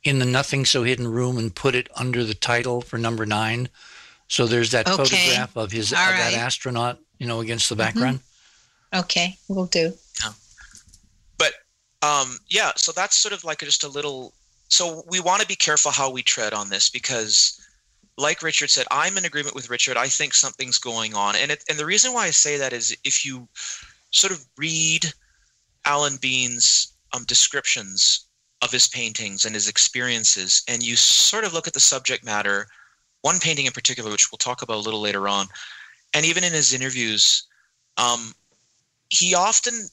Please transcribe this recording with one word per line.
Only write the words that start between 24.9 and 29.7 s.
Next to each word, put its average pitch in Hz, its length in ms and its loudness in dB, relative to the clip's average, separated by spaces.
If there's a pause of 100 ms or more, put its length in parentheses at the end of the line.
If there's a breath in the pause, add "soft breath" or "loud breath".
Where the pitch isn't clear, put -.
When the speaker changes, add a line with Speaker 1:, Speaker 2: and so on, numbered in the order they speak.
Speaker 3:
Alan 143 320 0
Bean's, 127 760 0 (200)
um, 123 120 -8
descriptions - 1000 0 (380)
of 120 80 -2
his 123 160 2
paintings 110 580 -4
and 110 80 -6
his 104 160 -2
experiences, 110 1000 2